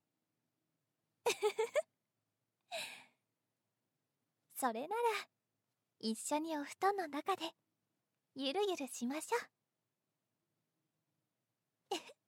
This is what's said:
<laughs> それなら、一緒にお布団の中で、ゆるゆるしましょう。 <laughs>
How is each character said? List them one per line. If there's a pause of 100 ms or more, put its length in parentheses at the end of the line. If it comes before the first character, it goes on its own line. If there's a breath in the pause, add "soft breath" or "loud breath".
(1300)
<laughs> (2750 loud breath)
そ
れ
な
ら、 (960)
一
緒
に
お
布
団
の
中
で、 (800)
ゆ
る
ゆ
る
し
ま
し
ょ
う。 (2500)
<laughs> (120)